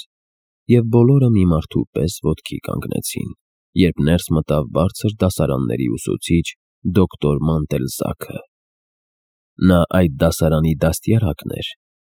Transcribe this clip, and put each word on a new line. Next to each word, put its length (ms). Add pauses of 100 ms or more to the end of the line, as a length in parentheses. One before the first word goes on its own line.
(680)
և 160
բոլորը 440
մի 140
մարդու 460
պես 280
ոտքի 420
կանգնեցին, 760 (420)
երբ 240
ներս 300
մտավ 400
բարձր 460
դասարանների 720
ուսուցիչ 560 (400)
դոկտոր 560
Մանտելզաքը։ 960 (1200)
Նա 180 (100)
այդ 280
դասարանի 600
դաստիարակն 800
էր, 160 (480)